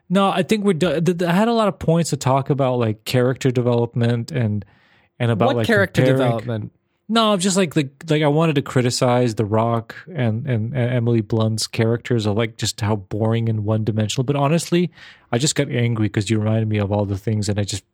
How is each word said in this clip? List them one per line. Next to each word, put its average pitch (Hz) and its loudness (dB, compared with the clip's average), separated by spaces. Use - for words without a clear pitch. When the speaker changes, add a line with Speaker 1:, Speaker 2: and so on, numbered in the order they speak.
Speaker 1:
No, 196 2
I 180 0
think 214 0
we're 202 2
do-, 156 0
th-, 170 0
th-, 175 0
I 170 2
had 208 4
a 233 0
lot 220 2
of - -4
points 165 0
to 147 -2
talk 135 0
about, 127 0
like, 110 -2
character 127 2
development 120 0
and, 107 -2
and 117 0
about, 117 2
Speaker 2:
What 269 0
Speaker 1:
like, 110 0
Speaker 2:
character 196 2
Speaker 1:
comparing 131 4
Speaker 2:
development? 117 -2
Speaker 1:
No, 220 2
I'm 196 0
just 185 0
like, 180 0
the, 147 0
like, 151 2
I 156 2
wanted 156 2
to 139 2
criticize 123 2
The 113 -2
Rock 113 0
and, 120 -4
and, 117 -2
and 123 -2
Emily 117 2
Blunt's 110 -2
characters 117 -2
are, 104 0
like, 113 -2
just - -6
how 107 0
boring 110 -2
and 107 -2
one-dimensional. 107 -2
But 139 0
honestly, 165 0
I 120 0
just 143 0
got 143 0
angry 117 0
'cause 101 -2
you 110 2
reminded 110 0
me 107 0
of 101 0
all 104 2
the 98 -4
things, 107 -2
and 101 -2
I 104 -2
just - -8